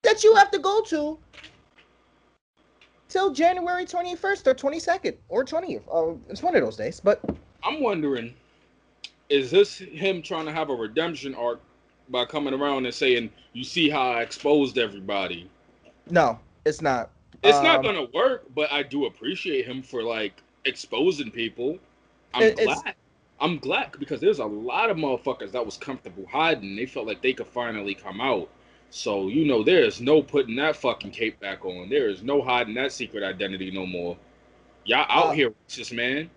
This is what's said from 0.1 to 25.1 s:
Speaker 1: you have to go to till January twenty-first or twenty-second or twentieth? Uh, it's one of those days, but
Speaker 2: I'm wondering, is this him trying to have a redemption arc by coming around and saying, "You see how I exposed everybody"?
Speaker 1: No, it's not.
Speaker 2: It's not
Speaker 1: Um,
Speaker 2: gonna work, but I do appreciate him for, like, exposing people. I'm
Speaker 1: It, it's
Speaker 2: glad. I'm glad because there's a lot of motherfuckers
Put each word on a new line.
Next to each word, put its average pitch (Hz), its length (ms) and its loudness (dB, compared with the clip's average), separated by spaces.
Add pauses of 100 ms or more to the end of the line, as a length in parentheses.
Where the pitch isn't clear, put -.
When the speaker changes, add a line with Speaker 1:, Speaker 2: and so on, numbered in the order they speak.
Speaker 1:
you 440 120 10
have 403 160 8
to 392 80 0
go 403 220 2
to 311 360 -2 (1900)
till 370 240 2
January 359 540 2
twenty-first 359 600 -4
or 262 60 6
twenty-second 320 640 -2 (140)
or 233 160 0
twentieth? 320 440 -6
Uh, 165 240 0 (140)
it's - 160 -12
one 349 120 0
of 190 60 8
those 110 140 -2
days, 110 240 -6
but 208 220 4 (420)
Speaker 2:
I'm 285 180 -2
wondering, 143 520 0 (960)
is 139 220 2
this 202 260 6
him 180 440 -4
trying 160 240 -6
to 151 60 -8
have 156 180 -4
a 131 60 0
redemption 135 600 -4
arc 120 260 -4 (480)
by 123 160 -2
coming 143 300 -4
around 139 320 0
and 120 60 -6
saying, 120 360 2 (240)
"You 123 100 -10
see 165 240 0
how 147 140 0 (120)
I 117 100 0
exposed 139 560 0
everybody"? 95 680 -4 (600)
Speaker 1:
No, 147 300 4 (260)
it's - 160 0
not. 131 300 0 (320)
Speaker 2:
It's - 180 8
not 320 160 6
Speaker 1:
Um, - 60 0
Speaker 2:
gonna 170 300 -2
work, 247 320 0 (100)
but 151 160 0
I 143 120 0
do 135 220 -2
appreciate 135 600 -4
him 127 180 -10
for, 127 180 -6
like, 110 400 -4 (240)
exposing 139 640 -2
people. 117 480 -6 (560)
I'm 160 100 4
Speaker 1:
It, 214 160 6
it's 214 220 0
Speaker 2:
glad. - 140 -10 (460)
I'm 170 160 0
glad 180 420 -4
because 139 220 -6
there's 185 180 2
a 117 60 -4
lot 123 440 -2
of 196 60 0
motherfuckers 131 560 -4